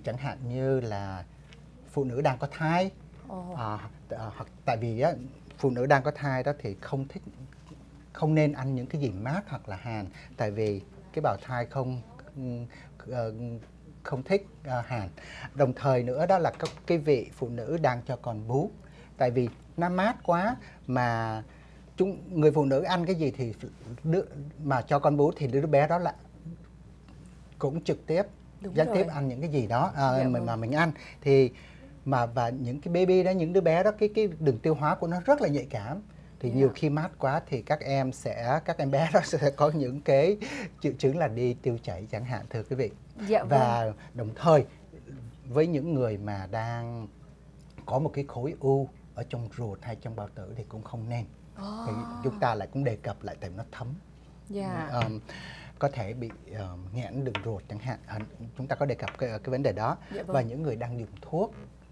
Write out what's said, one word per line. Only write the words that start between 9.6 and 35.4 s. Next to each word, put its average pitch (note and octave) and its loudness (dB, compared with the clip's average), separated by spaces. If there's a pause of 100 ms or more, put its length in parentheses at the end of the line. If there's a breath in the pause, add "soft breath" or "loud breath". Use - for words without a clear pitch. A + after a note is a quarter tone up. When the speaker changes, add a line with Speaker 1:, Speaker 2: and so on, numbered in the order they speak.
Speaker 1:
là F#2+ -6
hàn, A2 -6 (300 loud breath)
tại G#2+ 0
vì G#2 0 (320)
cái D#3 -4
bào A2+ 2
thai B2 -4
không, B2+ -4 (360)
ừ, C3+ -8 (720 loud breath)
ờ, A2+ -4 (680)
không C3+ -4
thích, G3+ 2 (180)
ờ, B2+ -2
hàn. G#2+ -4 (460 loud breath)
Đồng C3 4
thời B2+ 2
nữa B2+ 0
đó F#3+ 6
là D3+ 2
các - -4 (160)
cái E3+ 4
vị C#3+ 2
phụ B2 -4
nữ A#2+ -4
đang B2 4
cho B2+ -4
con A2 -6
bú, C#3+ 2 (460 loud breath)
tại B2+ 4
vì B2 2 (280)
nó E3+ 2
mát F#3 2
quá F#3+ 2 (300 loud breath)
mà A2+ 0 (540 loud breath)
chúng, F#3 0
người D3+ 8
phụ D3 4
nữ C3+ 2
ăn F3 0
cái F#3+ 2
gì D#3 0
thì A#2+ -4 (520)
đứa, E3 4 (420)
mà C3+ 2
cho C#3+ 2
con D3 4
bú C#3+ 6
thì D3 -2
đứa C3+ 2
bé D3 6
đó E3+ 2
là F3 -2 (1400)
cũng D3+ 0
trực - -2
tiếp E3+ 2 (380)
Speaker 2:
Đúng F#3 -8
Speaker 1:
gián D#3 6
tiếp F#3 6
Speaker 2:
rồi. E3 -4
Speaker 1:
ăn C#3 0
những B2+ -4
cái E3 -4
gì C3+ 2
đó, C3 2
ờ, C3+ 4
Speaker 2:
Dạ C3 4
Speaker 1:
mình B2+ 2
Speaker 2:
vâng. A#2 0
Speaker 1:
mà A#2 -2
mình A#2 -2
ăn D#3+ 4 (280 loud breath)
thì C3+ 6 (540 loud breath)
mà B2+ 2
và A#2 0
những B2+ -4
cái E3+ -4
baby F#3 6
đó, F#3 2
những F3 2
đứa F#3+ 6
bé F3 6
đó, G#3+ 4
cái, G#3+ 4
cái A3 4 (120)
đường C#3 4
tiêu D#3+ 2
hóa D3 2
của - -4
nó F3 -2
rất C#4+ 6